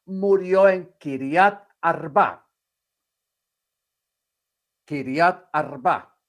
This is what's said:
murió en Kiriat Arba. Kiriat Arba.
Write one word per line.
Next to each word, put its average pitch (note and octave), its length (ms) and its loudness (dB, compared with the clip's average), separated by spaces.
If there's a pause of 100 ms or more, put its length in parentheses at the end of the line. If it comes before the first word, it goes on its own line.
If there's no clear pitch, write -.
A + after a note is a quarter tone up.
murió F#3+ 640 2
en F#3 300 -2
Kiriat D3+ 720 0 (100)
Arba. D#3 720 -2 (2250)
Kiriat D3 720 -2
Arba. C#3+ 760 -4